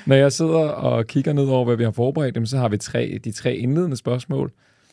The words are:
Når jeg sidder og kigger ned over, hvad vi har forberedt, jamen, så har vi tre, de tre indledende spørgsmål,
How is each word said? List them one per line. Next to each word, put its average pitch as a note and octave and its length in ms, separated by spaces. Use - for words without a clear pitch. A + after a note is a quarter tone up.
Når C3+ 100
jeg C#3 160
sidder D#3+ 280
og A#2+ 480
kigger C#3 260
ned C#3 140
over, B2+ 180
hvad A#2+ 100
vi A#2 80
har A2 80
forberedt, C3 440
jamen, A2+ 120
så C3 100
har A#2+ 120
vi G#2 80
tre, A2+ 460
de A2+ 80
tre - 240
indledende C#3+ 420
spørgsmål, B2+ 540